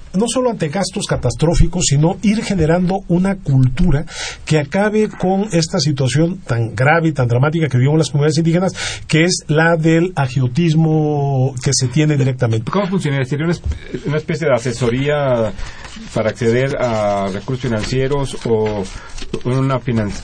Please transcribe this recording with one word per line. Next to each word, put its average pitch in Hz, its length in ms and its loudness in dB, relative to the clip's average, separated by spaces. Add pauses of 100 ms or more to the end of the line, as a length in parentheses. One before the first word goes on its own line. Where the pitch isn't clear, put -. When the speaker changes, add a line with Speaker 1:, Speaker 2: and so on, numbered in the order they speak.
(140)
Speaker 1:
no 196 140 0
solo 254 220 0
ante 170 180 -2
gastos 190 400 -4
catastróficos, 160 800 2
sino 156 340 2
ir 214 220 2
generando 185 640 2
una 185 260 2
cultura 131 720 2 (380)
que 151 160 2
acabe 208 480 0
con 196 420 0
esta 170 300 0
situación 147 580 0
tan 117 380 -4
grave 160 320 4
y 156 40 0
tan 135 140 0
dramática 147 400 0
que 127 120 0
vivimos 143 200 4
las 156 120 0
comunidades 151 280 2
indígenas, 165 340 2 (360)
que 156 160 4
es 180 240 -2
la 160 280 4
del 165 360 2 (560)
agiotismo 151 960 2
que 139 100 0
se 131 160 0
tiene 151 280 2
directamente. 127 540 0
Speaker 2:
¿Cómo 196 180 0
funcionaría? 147 380 0
¿Sería 143 200 -2
una 170 80 2
esp-, - 520 -6
una 147 100 0
especie 160 320 -2
de 131 60 4
asesoría 127 1000 0 (600)
para 107 180 0
acceder 123 500 0
a 104 520 0
recursos 123 300 -6
financieros 131 720 -2 (100)
o 107 360 0 (640)
una 131 360 0
finan-, 110 320 -2 (120)